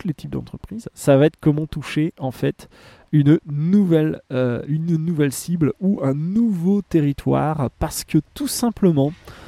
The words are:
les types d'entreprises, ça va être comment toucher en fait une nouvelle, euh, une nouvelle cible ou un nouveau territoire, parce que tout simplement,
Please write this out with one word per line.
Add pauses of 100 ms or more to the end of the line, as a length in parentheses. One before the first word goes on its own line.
les
types
d'entreprises,
ça
va
être
comment
toucher
en
fait (420)
une (120)
nouvelle, (100)
euh,
une
nouvelle
cible
ou
un
nouveau
territoire, (100)
parce
que (140)
tout
simplement, (360)